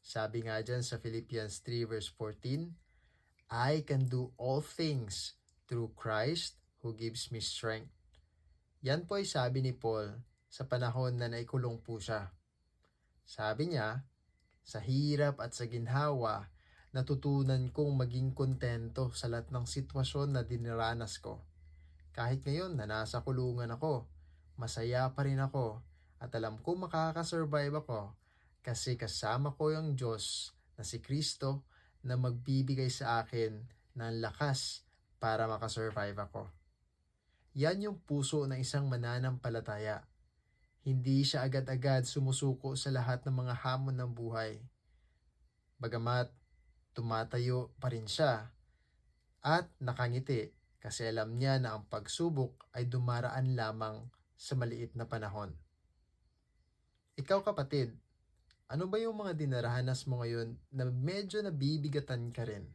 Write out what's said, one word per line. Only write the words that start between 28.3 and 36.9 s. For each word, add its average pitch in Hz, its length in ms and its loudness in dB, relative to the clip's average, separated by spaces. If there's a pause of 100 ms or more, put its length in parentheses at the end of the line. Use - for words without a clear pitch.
kasi 120 400 -2
kasama 120 560 0
ko 156 160 4
yung 156 240 0
Diyos 117 560 -2 (240)
na 123 80 -10
si 113 160 -6
Kristo 139 640 -2 (400)
na 127 160 0
magbibigay 131 720 2
sa 117 320 2
akin 113 400 0 (320)
ng 117 240 -2
lakas 127 640 -2 (380)
para 113 240 4
makasurvive 107 760 -2
ako." 101 300 -6 (1080)